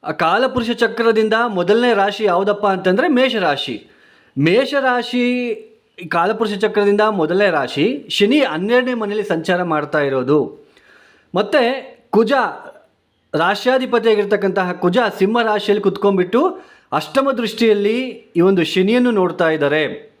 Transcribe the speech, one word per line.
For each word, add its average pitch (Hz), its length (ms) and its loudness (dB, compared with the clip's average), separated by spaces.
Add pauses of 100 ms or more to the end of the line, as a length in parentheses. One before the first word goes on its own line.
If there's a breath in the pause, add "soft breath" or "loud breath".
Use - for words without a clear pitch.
ಆ - 80 -6
ಕಾಲಪುರುಷ 220 580 0
ಚಕ್ರದಿಂದ 226 640 0 (140)
ಮೊದಲನೇ 220 480 2
ರಾಶಿ 202 300 -2
ಯಾವುದಪ್ಪ 202 420 0
ಅಂತಂದ್ರೆ 190 420 0
ಮೇಷರಾಶಿ. 208 760 0 (520 soft breath)
ಮೇಷರಾಶಿ, 247 1080 0 (500)
ಈ 180 100 -14
ಕಾಲಪುರುಷ 208 460 -2
ಚಕ್ರದಿಂದ 202 460 0 (100)
ಮೊದಲನೇ 190 400 0
ರಾಶಿ, 160 580 -2
ಶನಿ 240 320 2
ಹನ್ನೆರಡನೇ 240 540 0
ಮನೆಯಲ್ಲಿ 208 300 -4
ಸಂಚಾರ 180 380 -2
ಮಾಡ್ತಾ 151 380 -2
ಇರೋದು, 135 580 0 (760 soft breath)
ಮತ್ತೆ 247 640 -2 (120)
ಕುಜ, 220 220 2 (1040)
ರಾಶ್ಯಾಧಿಪತಿಯಾಗಿರ್ತಕ್ಕಂತಹ 202 1400 0
ಕುಜ 180 260 0 (200)
ಸಿಂಹ 220 240 2
ರಾಶಿಯಲ್ಲಿ 214 400 0
ಕುತ್ಕೊಂಡ್ಬಿಟ್ಟು 202 760 0 (340 loud breath)
ಅಷ್ಟಮ 269 380 -2
ದೃಷ್ಟಿಯಲ್ಲಿ 220 680 0 (360)
ಈ 170 40 2
ಒಂದು 180 240 4
ಶನಿಯನ್ನು 226 460 2
ನೋಡ್ತಾ 180 400 0
ಇದ್ದಾರೆ. 147 680 -2